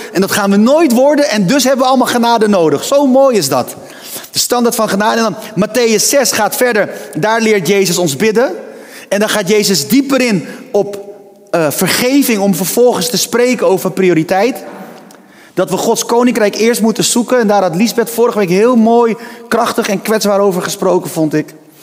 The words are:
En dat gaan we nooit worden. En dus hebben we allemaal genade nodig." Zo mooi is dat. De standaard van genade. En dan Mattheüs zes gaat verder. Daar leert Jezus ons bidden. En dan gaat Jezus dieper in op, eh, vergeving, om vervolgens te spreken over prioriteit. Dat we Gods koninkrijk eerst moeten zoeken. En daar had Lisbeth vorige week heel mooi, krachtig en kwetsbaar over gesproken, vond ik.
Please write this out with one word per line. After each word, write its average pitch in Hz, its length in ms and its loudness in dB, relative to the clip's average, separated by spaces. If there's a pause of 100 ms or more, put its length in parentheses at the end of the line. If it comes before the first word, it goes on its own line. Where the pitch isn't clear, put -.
(140)
En 175 80 0
dat 190 100 0
gaan 202 200 0
we 196 60 2
nooit 277 340 4
worden. 285 380 2
En 208 180 0
dus 262 160 2
hebben 254 180 0
we 262 60 2
allemaal 254 200 2
genade 233 400 2
nodig." 165 360 2
Zo 285 240 2
mooi 262 300 4
is 160 120 -2
dat. 127 260 -2 (560)
De - 80 -6
standaard 240 360 0
van 214 140 -2
genade. 208 280 0
En 226 60 0
dan 208 120 -2 (200)
Mattheüs 214 520 0
zes 277 240 2
gaat 208 240 -2
verder. 226 340 0 (260)
Daar 214 260 0
leert 214 260 0
Jezus 190 300 2
ons 175 180 -2
bidden. 220 400 0 (540)
En 196 100 -2
dan 208 100 0
gaat 202 180 -2
Jezus 190 400 0
dieper 269 340 2
in 220 260 0 (240)
op, 202 280 -2 (520)
eh, 160 180 0
vergeving, 240 680 0
om 196 160 2
vervolgens 226 540 0
te 202 80 -4
spreken 240 500 0
over 185 240 0
prioriteit. 185 720 0 (920)
Dat 180 140 0
we 185 80 -2
Gods - 280 -2
koninkrijk 233 500 2
eerst 233 260 0
moeten 208 220 0
zoeken. 247 360 0
En 226 80 2
daar 202 140 4
had 180 140 0
Lisbeth 220 340 0
vorige 226 280 0
week 202 120 0
heel 214 260 2
mooi, 226 400 4 (320)
krachtig 220 420 -2
en 196 120 -4
kwetsbaar 208 380 0
over 190 220 0
gesproken, 180 480 -2
vond 156 240 -2
ik. 151 200 -4 (300)